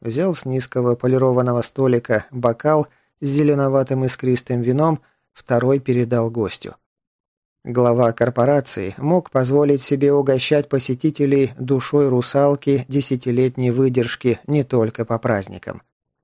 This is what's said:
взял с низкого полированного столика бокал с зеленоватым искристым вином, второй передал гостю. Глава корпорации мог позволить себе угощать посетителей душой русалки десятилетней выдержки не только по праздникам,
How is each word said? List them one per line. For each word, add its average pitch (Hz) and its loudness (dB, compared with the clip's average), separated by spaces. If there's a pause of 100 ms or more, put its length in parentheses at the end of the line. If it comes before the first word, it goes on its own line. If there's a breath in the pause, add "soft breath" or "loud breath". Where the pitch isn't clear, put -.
взял 151 -2
с - -10
низкого 127 -2
полированного 127 0
столика 120 0
бокал 131 0 (340)
с 143 -2
зеленоватым 139 2
искристым 127 -2
вином, 147 0 (320)
второй 127 0
передал 120 0
гостю. 113 -6 (880)
Глава 120 2
корпорации 120 0
мог 170 0
позволить 139 2
себе 143 0
угощать 143 0
посетителей 139 0
душой 135 0
русалки 139 0
десятилетней 127 -2
выдержки 123 0
не 143 0
только 113 -2
по 113 -4
праздникам, 101 -6 (420)